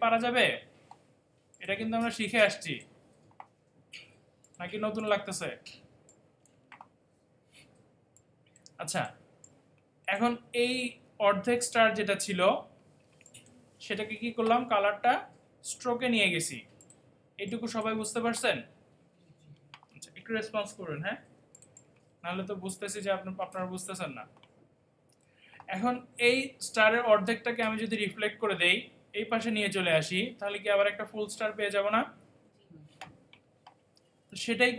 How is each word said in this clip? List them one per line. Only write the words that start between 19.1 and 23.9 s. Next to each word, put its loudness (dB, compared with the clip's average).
আচ্ছা, -20
একটু -12
রেসপন্স -4
করুন, -8
হ্যাঁ, -6
নাহলে -4
তো -6
বুঝতেছি -8
যে 2
আপনি, -6
আপনারা -6
বুঝতেছেন -8